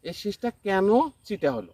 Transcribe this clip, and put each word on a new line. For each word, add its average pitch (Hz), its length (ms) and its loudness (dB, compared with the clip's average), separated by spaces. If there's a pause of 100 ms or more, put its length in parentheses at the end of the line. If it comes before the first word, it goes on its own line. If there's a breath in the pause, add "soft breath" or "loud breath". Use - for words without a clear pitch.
এই 170 160 -10
শীষটা 208 280 -6 (180)
কেন 196 220 2 (380)
চিটা 156 300 -2
হলো 92 180 -10